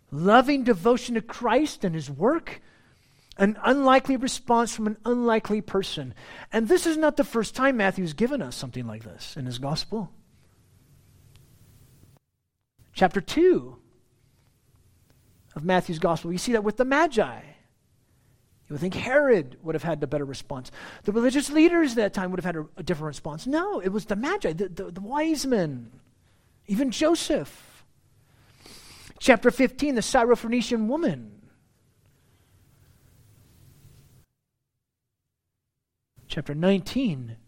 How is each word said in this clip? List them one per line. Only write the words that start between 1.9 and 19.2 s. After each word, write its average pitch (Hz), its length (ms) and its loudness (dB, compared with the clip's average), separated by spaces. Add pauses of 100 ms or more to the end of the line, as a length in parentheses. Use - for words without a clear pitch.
his 147 160 -8
work. 220 500 -2 (760)
An 208 260 2
unlikely 262 540 4
response 233 580 0
from 214 120 -4
an 214 180 -4
unlikely 226 560 0
person. 151 520 -4 (380)
And 220 160 0
this 349 180 4
is 320 120 2
not 302 180 2
the 285 80 2
first - 320 -2
time 262 220 2
Matthew's 185 340 0
given 240 300 0
us 123 160 -8
something 123 280 -8
like 110 200 -10
this - 320 -16
in 135 80 -8
his 123 120 -8
gospel. 156 540 -6 (2750)
Chapter 190 300 2
two 220 560 2 (1800)
of 147 80 -8
Matthew's 180 340 2
gospel, 170 340 0
you 180 60 -4
see 247 140 -2
that 214 120 2
with 208 140 -2
the 254 80 2
Magi. 247 560 2
You - 1300 -20
would 143 60 -8
think 180 140 -4
Herod 247 680 2